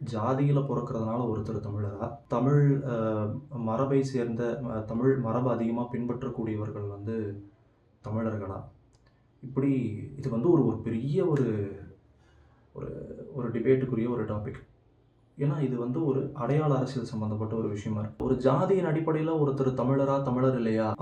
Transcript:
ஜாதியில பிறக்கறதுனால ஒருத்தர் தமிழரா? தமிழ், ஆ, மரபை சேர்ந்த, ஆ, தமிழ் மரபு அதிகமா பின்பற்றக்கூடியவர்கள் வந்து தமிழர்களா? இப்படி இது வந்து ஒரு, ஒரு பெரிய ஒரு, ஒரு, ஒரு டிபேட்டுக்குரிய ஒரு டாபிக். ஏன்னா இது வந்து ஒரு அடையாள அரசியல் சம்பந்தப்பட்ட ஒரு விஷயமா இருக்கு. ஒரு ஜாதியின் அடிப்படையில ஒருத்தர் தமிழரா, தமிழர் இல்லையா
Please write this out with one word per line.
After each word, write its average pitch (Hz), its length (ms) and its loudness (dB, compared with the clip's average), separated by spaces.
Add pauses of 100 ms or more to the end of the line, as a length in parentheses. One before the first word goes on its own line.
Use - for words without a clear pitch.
(120)
ஜாதியில 139 540 2
பிறக்கறதுனால 117 680 -2
ஒருத்தர் 104 340 -4
தமிழரா? 104 480 -4 (120)
தமிழ், 139 600 4
ஆ, 110 360 0 (300)
மரபை 131 500 2
சேர்ந்த, 120 560 -2 (100)
ஆ, 110 80 -4
தமிழ் 117 380 2
மரபு 120 340 0
அதிகமா 117 420 0
பின்பற்றக்கூடியவர்கள் 107 960 -4
வந்து 101 540 -6 (680)
தமிழர்களா? 107 560 -4 (760)
இப்படி 127 640 0 (140)
இது - 140 -6
வந்து 120 200 4
ஒரு, 139 160 6
ஒரு 107 100 0
பெரிய 135 500 0
ஒரு, 110 500 0 (960)
ஒரு, - 440 -10 (180)
ஒரு 113 160 -4
டிபேட்டுக்குரிய 123 600 2
ஒரு 110 140 -2
டாபிக். 104 380 -6 (760)
ஏன்னா 143 220 0
இது 120 180 0
வந்து 123 280 -2
ஒரு - 280 0
அடையாள 143 420 2
அரசியல் 123 300 -2
சம்பந்தப்பட்ட 107 480 -4
ஒரு 110 140 -2
விஷயமா 104 320 -4
இருக்கு. 110 240 -6
ஒரு 127 100 2
ஜாதியின் 165 540 4
அடிப்படையில 156 400 2
ஒருத்தர் 135 460 2
தமிழரா, 135 480 2
தமிழர் 127 320 2
இல்லையா 110 480 2